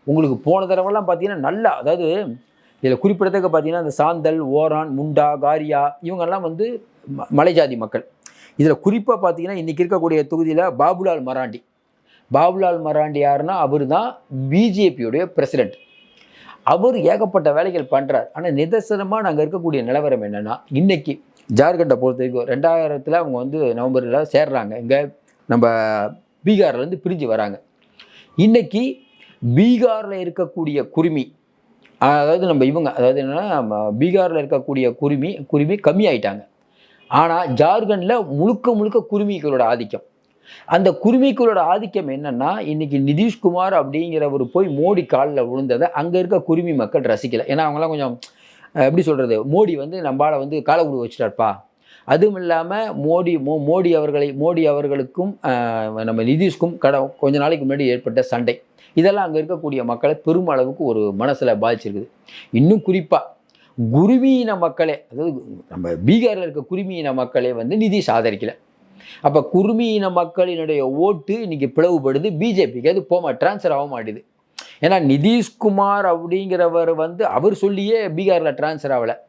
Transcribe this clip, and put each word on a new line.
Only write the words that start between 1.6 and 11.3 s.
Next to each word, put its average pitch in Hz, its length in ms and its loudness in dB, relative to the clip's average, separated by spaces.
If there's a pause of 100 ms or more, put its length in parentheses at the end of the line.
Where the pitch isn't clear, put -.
அதாவது 170 500 -2 (560)
இதுல 131 160 2
குறிப்பிடத்தக்க 190 600 2
பாத்தீங்கன்னா, 160 180 -2
இந்த 160 120 -4
சாந்தல், 160 560 0
ஓரான், 151 420 0 (100)
முண்டா, 147 400 2
காரியா 143 640 0
இவங்கெல்லாம் 175 380 -4
வந்து 202 440 -6 (340)
ம-, 127 100 -12
மலை 156 240 2
ஜாதி 147 240 2
மக்கள். 110 320 -8 (500)
இதுல 147 260 4
குறிப்பா 214 380 0
பாத்தீங்கன்னா, 170 340 -2
இன்னைக்கு 160 280 -4
இருக்கக்கூடிய 170 280 0
தொகுதியில 160 680 0
பாபுலால் 175 440 0
மராண்டி. 127 460 -8 (640)